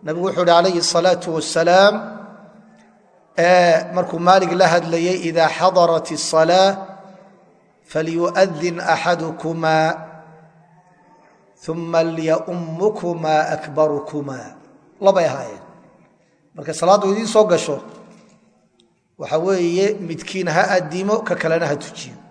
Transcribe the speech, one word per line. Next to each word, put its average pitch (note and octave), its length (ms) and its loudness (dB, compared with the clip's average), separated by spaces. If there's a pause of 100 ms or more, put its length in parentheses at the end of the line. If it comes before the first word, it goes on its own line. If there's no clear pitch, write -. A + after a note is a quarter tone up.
nabigu E3 240 -6
wuxuu E3+ 140 -2
yidhi, E3+ 100 4
alayhi F3 300 4
salaatu F3 540 0
wassalaam, F3 600 2 (1400)
ee, F3 560 4
markuu F3 260 -4
Malik F3+ 320 4
la F3+ 160 4
hadlayay, E3+ 500 0 (100)
"إذا E3 200 2
حضرت E3+ 640 2
الصلاة E3 640 2 (1160)
فليؤذن E3+ 920 -2
أحدكما D#3+ 1000 -2 (1800)
ثم E3 320 -8
ليؤمكما E3 1400 -2 (180)
أكبركما." C#3+ 880 -4 (600)
Labay F#3+ 240 4
ahaayeen. B2+ 360 -6 (920)
Marka - 180 -10
salaaddu G3 380 2
idiin A3 160 -2
soo G#3+ 180 4
gasho, D#3 320 0 (1400)
waxa D3+ 200 -4
weeye, F#3 600 0
midkiin F3+ 480 -8
ha E3+ 160 2 (140)
addimo, F3+ 380 -2 (100)
ka - 100 -2
kalena E3 320 -2
ha C#3+ 80 -2
tujiyo. - 400 -14 (160)